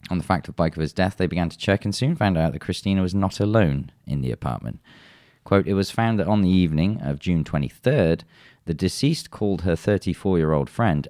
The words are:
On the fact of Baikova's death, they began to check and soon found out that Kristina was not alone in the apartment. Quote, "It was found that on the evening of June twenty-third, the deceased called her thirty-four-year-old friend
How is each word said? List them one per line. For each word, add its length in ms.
On 80
the 60
fact 240
of 80
Baikova's 360
death, 240
they 100
began 220
to 100
check 280
and 80
soon 200
found 220
out 160
that 80
Kristina 400
was 140
not 260
alone 500
in 140
the 100
apartment. 480
Quote, 240
"It 80
was 160
found 280
that 100
on 140
the 80
evening 520
of 160
June 260
twenty-third, 800
the 100
deceased 560
called 320
her 140
thirty-four-year-old 920
friend 400